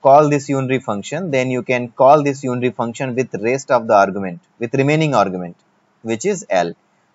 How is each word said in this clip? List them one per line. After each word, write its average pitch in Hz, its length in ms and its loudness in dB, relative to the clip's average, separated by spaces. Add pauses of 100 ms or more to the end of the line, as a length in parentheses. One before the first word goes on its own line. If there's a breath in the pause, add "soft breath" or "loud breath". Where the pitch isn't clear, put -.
call 143 280 6
this 143 180 -2
unary 135 340 -2
function, 143 500 -8
then 131 200 0
you 123 120 -4
can 123 260 -4
call 139 340 4
this 139 200 -4
unary 123 300 -2
function 120 400 -6
with 120 220 -4
rest 120 360 -4
of 120 160 0
the 113 60 2
argument, 98 460 0 (180)
with 117 160 -8
remaining 147 400 0
argument, 92 420 -2 (460)
which 113 240 -6
is 196 240 -4
L. 87 240 0 (420)